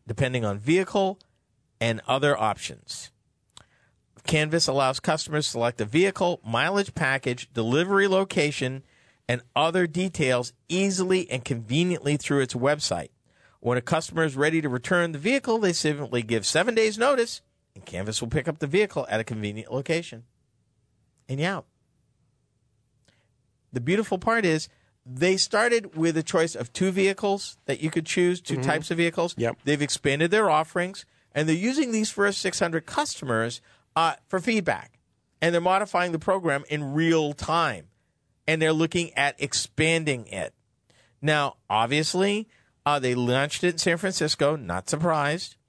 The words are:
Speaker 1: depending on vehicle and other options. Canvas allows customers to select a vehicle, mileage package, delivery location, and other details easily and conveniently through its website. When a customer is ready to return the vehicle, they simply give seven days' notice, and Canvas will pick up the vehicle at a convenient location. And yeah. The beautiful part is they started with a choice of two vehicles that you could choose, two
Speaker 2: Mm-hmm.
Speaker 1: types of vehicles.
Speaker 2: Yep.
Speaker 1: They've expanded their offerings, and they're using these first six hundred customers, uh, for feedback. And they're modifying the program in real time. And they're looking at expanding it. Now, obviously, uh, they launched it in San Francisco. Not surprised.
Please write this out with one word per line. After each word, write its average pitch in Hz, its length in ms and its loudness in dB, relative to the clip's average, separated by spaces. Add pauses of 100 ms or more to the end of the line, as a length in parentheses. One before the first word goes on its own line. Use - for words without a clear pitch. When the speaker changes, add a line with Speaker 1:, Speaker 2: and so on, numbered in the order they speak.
Speaker 1:
depending 127 380 -2
on 101 140 -2
vehicle 185 600 0 (600)
and 113 280 0
other 139 300 2
options. - 760 -4 (1160)
Canvas 156 400 2
allows 135 320 2
customers 151 460 -2
to - 60 -4
select 120 300 -2
a 107 40 0
vehicle, 175 600 0
mileage 160 480 0
package, 135 600 -2
delivery 175 540 2
location, 147 760 0 (440)
and 120 140 0 (140)
other 165 320 2
details 147 680 -2 (160)
easily 185 640 0
and 123 120 -4
conveniently 143 760 0
through 139 240 0
its 131 120 -2
website. 131 560 0 (520)
When 123 180 0
a - 20 -2
customer 165 420 0
is 143 120 -2
ready 156 260 2
to 147 80 -2
return 170 420 0
the 151 60 -8
vehicle, 226 400 0
they 196 160 2
simply 143 480 -2
give 110 240 -2
seven 208 300 2
days' 220 240 2
notice, 247 420 0 (320)
and 98 100 -20
Canvas 101 380 -6
will 120 80 -6
pick 156 180 -2
up 156 120 -6
the 151 80 -4
vehicle 160 420 0
at 107 100 0
a 113 40 -2
convenient 107 500 -6
location. 135 520 -6 (1000)
And 135 120 -4
yeah. 170 220 -2 (2000)
The 123 80 -4
beautiful 185 380 0
part 226 260 2
is 156 240 0 (340)
they 143 340 0
started 226 580 0
with 160 200 2
a 160 80 0
choice 165 320 0
of 120 180 -8
two 185 180 0
vehicles 196 760 0
that 139 160 -4
you 156 80 -2
could 156 160 -2
choose, 175 340 2
two - 160 -4
Speaker 2:
Mm-hmm. 127 140 -2
Speaker 1:
types 160 220 -2
of 170 60 -2
vehicles. 170 400 0
Speaker 2:
Yep. 117 260 -2
Speaker 1:
They've 143 180 0
expanded 147 480 0
their 208 200 4
offerings, 165 560 0 (280)
and 156 160 0
they're 160 60 4
using 247 360 2
these 220 200 0
first 202 280 0
six - 200 -4
hundred 165 260 0
customers, 120 760 -2 (340)
uh, 160 180 2 (140)
for 190 120 -2
feedback. 170 600 -2 (420)
And 170 120 2
they're 170 80 2
modifying 185 520 2
the 160 60 -4
program 165 500 0
in 147 240 -4
real 160 400 4
time. 143 540 -2 (600)
And 156 140 2
they're 160 120 4
looking 165 420 0
at 143 260 0
expanding 151 840 0
it. 92 260 -6 (680)
Now, 147 360 0 (120)
obviously, 156 800 0 (380)
uh, 147 140 2
they 127 160 0
launched 123 500 0
it 180 80 4
in 165 60 -6
San 170 180 2
Francisco. 156 580 0
Not 95 340 -6
surprised. 156 640 -2 (140)